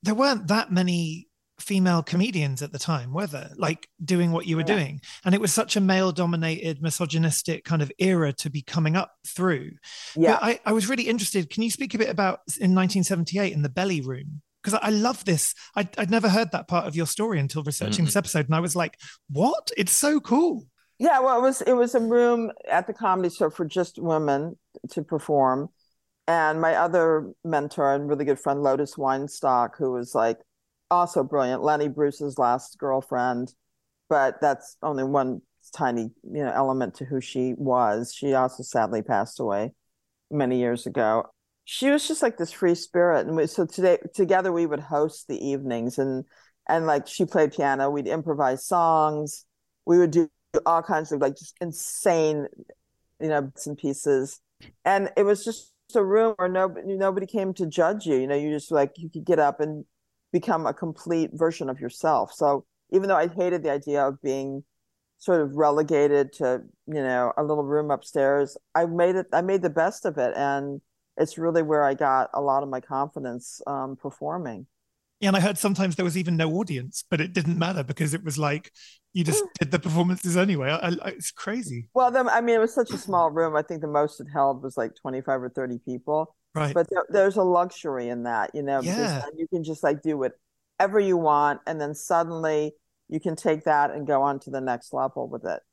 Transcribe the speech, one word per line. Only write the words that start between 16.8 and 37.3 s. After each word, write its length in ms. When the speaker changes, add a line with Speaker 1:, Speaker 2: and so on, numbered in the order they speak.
Speaker 1:
of 80
your 120
story 340
until 240
researching 400
Speaker 3:
Mm-mm. 40
Speaker 1:
this 80
episode. 300
And 80
I 60
was 160
like, 200
"What? 480
It's 160
so 280
cool." 460
Speaker 2:
Yeah, 200
well, 200
it 40
was, 200
it 100
was 240
a 40
room 520
at 160
the 60
Comedy 360
Store 220
for 140
just 340
women 580
to 100
perform. 680
And 320
my 160
other 560
mentor 480
and 160
really 160
good 140
friend, 240
Lotus 320
Weinstock, 840
who 120
was, 240
like, 240
also 320
brilliant, 400
Lenny 240
Bruce's 500
last 400
girlfriend, 760
but 320
that's 400
only 220
one 400
tiny, 360
you 220
know, 100
element 400
to 100
who 160
she 360